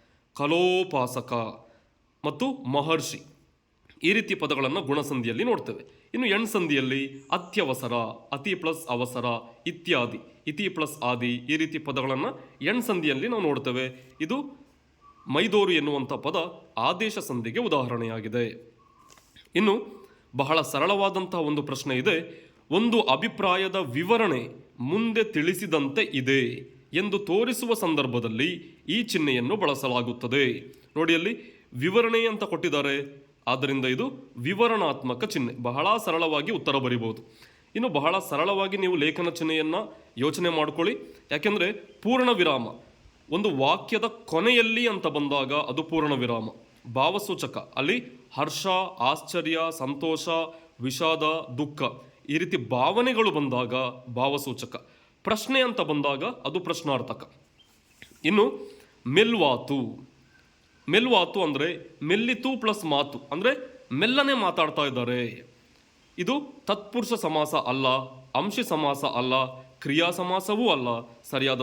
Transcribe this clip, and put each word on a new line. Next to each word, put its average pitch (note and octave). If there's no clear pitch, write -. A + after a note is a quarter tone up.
ಕಲೋಪಾಸಕ D#3
ಮತ್ತು D3
ಮಹರ್ಷಿ, D3+
ಈ D#3+
ರೀತಿ G#3+
ಪದಗಳನ್ನು C#3
ಗುಣಸಂಧಿಯಲ್ಲಿ C#3
ನೋಡ್ತೇವೆ. F#3+
ಇನ್ನು B3+
ಎಣ್ಸಂಧಿಯಲ್ಲಿ D3
ಅತ್ಯವಸರ, C3+
ಅತಿ C#3
ಪ್ಲಸ್ D#3+
ಅವಸರ, B2
ಇತ್ಯಾದಿ, C3
ಇತಿ G3+
ಪ್ಲಸ್ D3+
ಆದಿ, B2
ಈ -
ರೀತಿ D#3
ಪದಗಳನ್ನು C3+
ಎಣ್ಸಂಧಿಯಲ್ಲಿ F3+
ನಾವು A3
ನೋಡ್ತೇವೆ. C3
ಇದು F#3+
ಮೈದೋರು F#3+
ಎನ್ನುವಂಥ C#3+
ಪದ E3
ಆದೇಶ F#3+
ಸಂಧಿಗೆ A#2+
ಉದಾಹರಣೆಯಾಗಿದೆ. A#2
ಇನ್ನು G3
ಬಹಳ D#3
ಸರಳವಾದಂತಹ F#3
ಒಂದು D3
ಪ್ರಶ್ನೆ C3
ಇದೆ. E3
ಒಂದು A3+
ಅಭಿಪ್ರಾಯದ F#3+
ವಿವರಣೆ F3
ಮುಂದೆ A3
ತಿಳಿಸಿದಂತೆ D3+
ಇದೆ C3
ಎಂದು G3
ತೋರಿಸುವ A#3+
ಸಂದರ್ಭದಲ್ಲಿ B2
ಈ G3+
ಚಿಹ್ನೆಯನ್ನು D3
ಬಳಸಲಾಗುತ್ತದೆ. C3
ನೋಡಿ, E3
ಅಲ್ಲಿ F3+
ವಿವರಣೆ A3+
ಅಂತ G#3
ಕೊಟ್ಟಿದ್ದಾರೆ, C#3+
ಆದ್ದರಿಂದ C3
ಇದು A3+
ವಿವರಣಾತ್ಮಕ E3+
ಚಿಹ್ನೆ. A#2+
ಬಹಳ C3
ಸರಳವಾಗಿ D#3+
ಉತ್ತರ C#3+
ಬರಿಬಹುದು. A2+
ಇನ್ನು A#3
ಬಹಳ D3+
ಸರಳವಾಗಿ F#3+
ನೀವು F3+
ಲೇಖನ D#3+
ಚಿಹ್ನೆಯನ್ನ D#3+
ಯೋಚನೆ E3
ಮಾಡ್ಕೊಳ್ಳಿ. D#3
ಯಾಕೆಂದ್ರೆ F3
ಪೂರ್ಣ B3
ವಿರಾಮ C#3
ಒಂದು G#3
ವಾಕ್ಯದ F#3+
ಕೊನೆಯಲ್ಲಿ A3+
ಅಂತ F#3
ಬಂದಾಗ C#3+
ಅದು C#3+
ಪೂರ್ಣ D3+
ವಿರಾಮ. A#2
ಭಾವಸೂಚಕ, F3+
ಅಲ್ಲಿ C#3+
ಹರ್ಷ, D3
ಆಶ್ಚರ್ಯ, D#3+
ಸಂತೋಷ, D3
ವಿಷಾದ, D#3+
ದುಃಖ, C#3+
ಈ D#3
ರೀತಿ D#3
ಭಾವನೆಗಳು G#3+
ಬಂದಾಗ B2+
ಭಾವಸೂಚಕ. C#3
ಪ್ರಶ್ನೆ A3
ಅಂತ B3
ಬಂದಾಗ C#3+
ಅದು E3+
ಪ್ರಶ್ನಾರ್ಥಕ. C#3+
ಇನ್ನು G3+
ಮೆಲ್ವಾತು, C#3+
ಮೆಲ್ವಾತು G3+
ಅಂದ್ರೆ D3
ಮೆಲ್ಲಿತು A#3+
ಪ್ಲಸ್ G#3
ಮಾತು, C#3
ಅಂದ್ರೆ G#3
ಮೆಲ್ಲನೆ C4+
ಮಾತಾಡ್ತಾ D#3+
ಇದ್ದಾರೆ. B2
ಇದು F#3
ತತ್ಪುರುಷ G#3
ಸಮಾಸ D#3
ಅಲ್ಲ, C3+
ಅಂಶಿ G#3
ಸಮಾಸ D3
ಅಲ್ಲ, B2+
ಕ್ರಿಯಾ D#3
ಸಮಾಸವೂ F#3+
ಅಲ್ಲ. B2+
ಸರಿಯಾದ C3